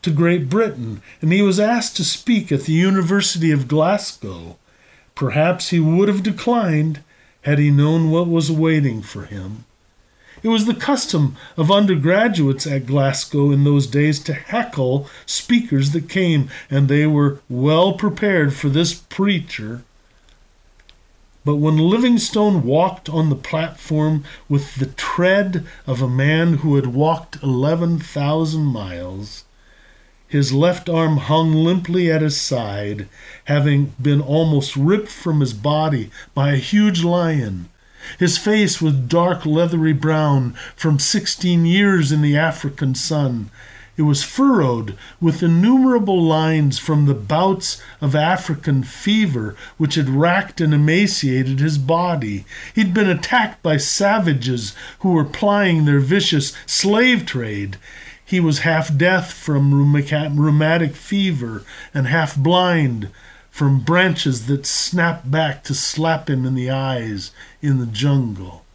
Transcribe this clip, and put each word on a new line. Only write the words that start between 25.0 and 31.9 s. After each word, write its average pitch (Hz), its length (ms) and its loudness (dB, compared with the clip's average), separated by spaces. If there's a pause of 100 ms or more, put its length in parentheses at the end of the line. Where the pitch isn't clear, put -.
of 131 160 -2
a 127 60 0
man 156 500 2
who 147 180 0
had 131 100 0
walked 151 560 -2
eleven 151 560 0
thousand 156 640 -2
miles, 98 800 -8 (840)
his 139 260 0
left 175 360 0
arm 160 300 0
hung 156 340 2
limply 170 580 0